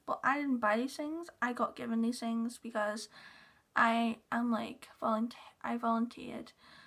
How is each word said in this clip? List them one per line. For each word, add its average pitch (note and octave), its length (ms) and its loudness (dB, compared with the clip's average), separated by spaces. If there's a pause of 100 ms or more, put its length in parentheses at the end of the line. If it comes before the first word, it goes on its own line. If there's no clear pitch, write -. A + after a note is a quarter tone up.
but - 180 -2
I C#4 140 4
didn't C#4 200 2
buy G#3+ 180 4
these B3+ 200 -2
things. D#4+ 320 -6 (120)
I B3 120 0
got A#3+ 240 -2
given A3+ 260 0
these A#3+ 180 0
things A#3 380 -2
because G#3+ 500 -2 (680)
I A#3 440 4 (140)
am, A#3+ 180 2
like, - 380 -2 (120)
volunteer. A3+ 400 0 (220)
I A#3 140 -4
volunteered A#3 760 -2 (340)